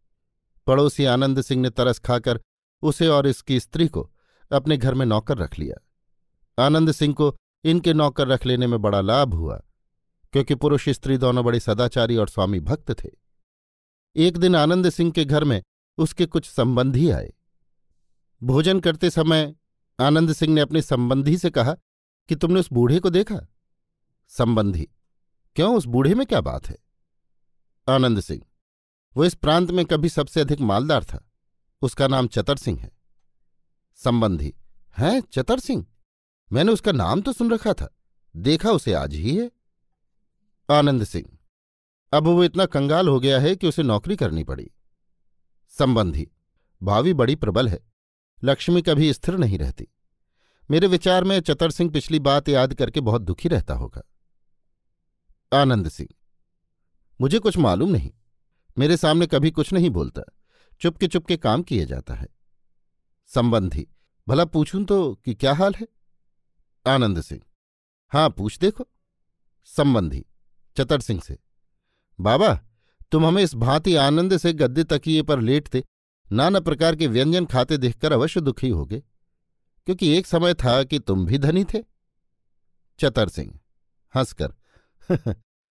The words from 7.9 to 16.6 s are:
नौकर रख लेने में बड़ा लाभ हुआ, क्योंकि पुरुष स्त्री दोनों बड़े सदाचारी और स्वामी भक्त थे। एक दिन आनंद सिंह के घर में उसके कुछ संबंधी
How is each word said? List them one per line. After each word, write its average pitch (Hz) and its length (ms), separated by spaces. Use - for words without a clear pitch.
नौकर 147 340
रख 127 180
लेने 123 220
में 117 140
बड़ा 101 200
लाभ 117 320
हुआ, 80 280
क्योंकि 139 240
पुरुष 143 340
स्त्री 131 280
दोनों 123 280
बड़े 120 140
सदाचारी 117 580
और 107 120
स्वामी 98 300
भक्त 104 440
थे। - 60
एक 170 220
दिन 180 180
आनंद 170 340
सिंह 170 220
के 160 140
घर 151 180
में 123 200
उसके 160 280
कुछ 160 240
संबंधी 131 600